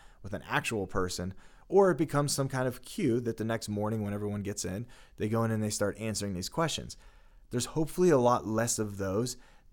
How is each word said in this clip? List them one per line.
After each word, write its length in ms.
with 120
an 140
actual 380
person, 480
or 220
it 80
becomes 340
some 160
kind 200
of 140
queue 380
that 160
the 80
next 240
morning 340
when 120
everyone 280
gets 220
in, 220
they 120
go 140
in 80
and 120
they 80
start 280
answering 340
these 160
questions. 480
There's 160
hopefully 440
a 80
lot 280
less 320
of 200
those 380